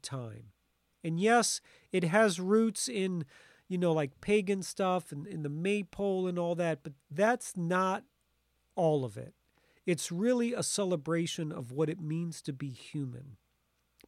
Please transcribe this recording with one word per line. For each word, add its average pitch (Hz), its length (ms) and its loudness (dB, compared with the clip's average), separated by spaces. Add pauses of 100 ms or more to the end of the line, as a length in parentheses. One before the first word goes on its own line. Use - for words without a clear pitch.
time. 117 460 -10 (560)
And 165 160 0
yes, 226 420 4 (300)
it 185 120 2
has 180 360 4
roots 214 480 2
in, 190 380 -2 (420)
you 185 120 -2
know, 175 120 4
like, 147 300 0
pagan 202 400 2
stuff 185 500 -2
and 147 140 -8
in 185 160 -8
the 147 80 -4
maypole 190 800 -2
and 175 100 -2
all 175 180 0
that, 165 280 0
but 147 100 -12 (160)
that's 208 480 0
not 185 460 0 (720)
all 156 280 2
of 110 140 -8
it. 123 160 -12 (500)
It's - 280 -2
really 240 420 2
a 220 80 -2
celebration 165 920 0
of 123 200 -8
what 151 180 0
it 170 100 -6
means 165 440 -4
to 147 100 -6
be 139 160 -8
human. 127 680 -10 (720)